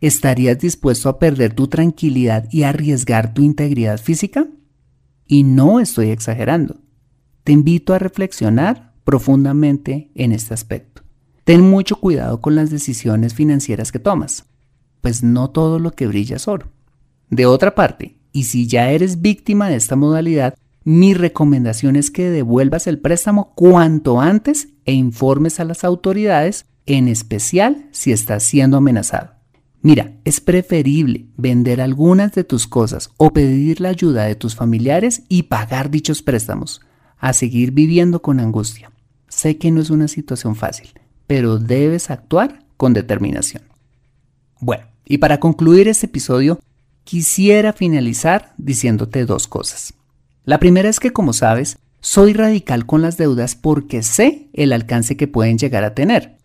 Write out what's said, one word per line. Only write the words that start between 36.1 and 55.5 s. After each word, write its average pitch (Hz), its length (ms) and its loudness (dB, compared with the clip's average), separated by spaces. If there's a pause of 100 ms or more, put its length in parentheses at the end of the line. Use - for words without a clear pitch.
préstamos, 110 580 -6 (380)
a 127 160 -4
seguir 123 360 0
viviendo 165 520 2
con 135 180 0
angustia. 107 500 -6 (380)
Sé 156 300 -2
que 165 120 0
no 160 100 2
es 156 100 -4
una 156 180 2
situación 123 480 -6
fácil, - 320 -10 (380)
pero 120 320 0
debes 143 520 -2
actuar 180 540 -2 (120)
con 127 160 2
determinación. 101 720 -4 (960)
Bueno, 120 240 -6 (200)
y 143 140 -2
para 147 220 2
concluir 165 480 4
este 220 180 -2
episodio, 139 540 -2 (420)
quisiera 202 720 2
finalizar 160 840 -2
diciéndote 117 720 -2
dos - 220 -4
cosas. - 460 -12 (500)
La 151 160 0
primera 185 280 4
es 220 120 -2
que, 247 120 -2
como 156 200 -2
sabes, 120 460 -2 (220)
soy 202 320 4
radical 208 540 0
con 156 160 2
las 165 140 -2
deudas 127 400 -2
porque 143 460 -2
sé 262 500 0
el 143 200 0
alcance 117 440 -2
que 147 100 -2
pueden 113 320 0